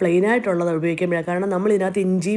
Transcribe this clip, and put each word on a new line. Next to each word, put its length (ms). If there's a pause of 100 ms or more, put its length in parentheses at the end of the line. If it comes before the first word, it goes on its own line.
പ്ലെയിനായിട്ടുള്ളത് 680 (100)
ഉപയോഗിക്കുമ്പോഴാണ്. 480
കാരണം 260
നമ്മൾ 200
ഇതിനകത്ത് 320
ഇഞ്ചി, 300